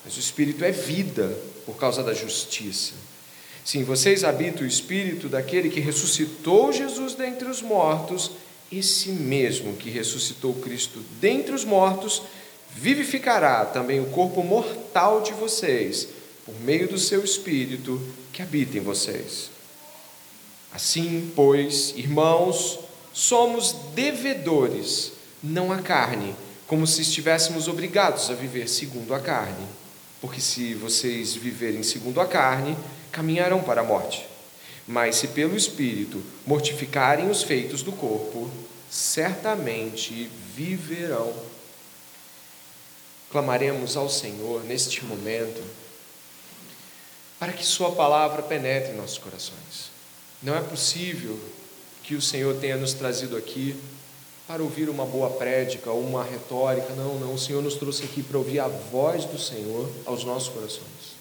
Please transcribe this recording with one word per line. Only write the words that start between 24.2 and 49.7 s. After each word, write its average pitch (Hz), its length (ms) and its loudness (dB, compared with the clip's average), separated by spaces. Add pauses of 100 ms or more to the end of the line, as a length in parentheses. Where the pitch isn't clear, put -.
não 180 300 0
à 190 100 -2
carne, 117 540 2 (320)
como 160 180 4
se 160 180 2
estivéssemos 160 680 2
obrigados 170 600 2
a 123 40 0
viver 123 340 -4
segundo 127 460 -4
a 135 80 0
carne. 98 440 -2 (540)
Porque 131 200 -10
se 120 340 -2
vocês 113 640 -2
viverem 110 480 -4
segundo 127 380 -2
a 185 40 4
carne, 143 520 2 (340)
caminharão 175 500 2
para 117 200 2
a - 20 4
morte. 101 420 0 (600)
Mas 120 300 2
se - 100 0
pelo 151 300 0
Espírito 107 640 -2 (240)
mortificarem 143 840 2
os 202 140 2
feitos 135 400 0
do 196 80 -6
corpo, 113 580 -4 (400)
certamente 117 1400 -2 (240)
viverão." 160 800 -4 (2000)
Clamaremos 135 640 0
ao 139 120 0
Senhor 110 540 -4
neste 123 400 -2
momento 113 580 -6 (1800)
para 175 140 -6
que - 140 -6
sua 175 260 2
palavra 151 520 4
penetre 135 500 -2
em 110 40 -6
nossos 101 200 -8
corações. - 720 -12 (500)